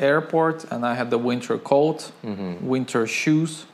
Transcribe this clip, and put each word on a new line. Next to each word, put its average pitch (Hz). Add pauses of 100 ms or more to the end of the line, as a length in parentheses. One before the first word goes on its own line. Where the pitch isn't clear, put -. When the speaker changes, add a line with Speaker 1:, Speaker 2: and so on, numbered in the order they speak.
Speaker 1:
airport 156
and 120
I 120
had 120
the 120
winter 123
coat, 151 (140)
Speaker 2:
Mm-hmm. 95
Speaker 1:
winter 123
shoes, 156